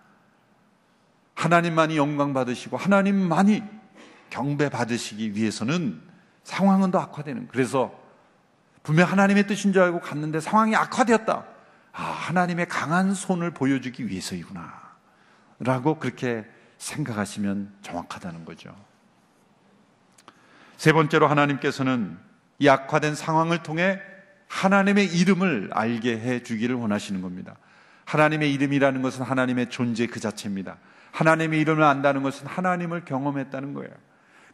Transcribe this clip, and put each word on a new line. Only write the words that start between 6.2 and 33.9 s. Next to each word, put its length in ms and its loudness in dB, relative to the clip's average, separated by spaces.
상황은 480 2
더 80 0
악화되는, 500 -8
그래서 480 -2
분명 260 4
하나님의 380 4
뜻인 260 0
줄 100 6
알고 180 2
갔는데 400 -6
상황이 340 2
악화되었다. 680 2
"아, 100 -12
하나님의 640 -2
강한 480 0
손을 380 -4
보여주기 560 -2
위해서이구나" 640 -10
라고 380 0
그렇게 460 -6
생각하시면 1040 -6
정확하다는 640 -12
거죠. 300 -18
세 160 4
번째로 360 4
하나님께서는 920 0
이 100 6
악화된 460 2
상황을 480 0
통해 380 -2
하나님의 680 4
이름을 580 2
알게 460 0
해주기를 560 -2
원하시는 480 -2
겁니다. 340 -12
하나님의 480 2
이름이라는 480 2
것은 240 -4
하나님의 460 -2
존재 360 -2
그 120 -12
자체입니다. 600 -8
하나님의 480 2
이름을 240 4
안다는 380 4
것은 260 -6
하나님을 560 -4
경험했다는 680 -6
거예요. 180 -12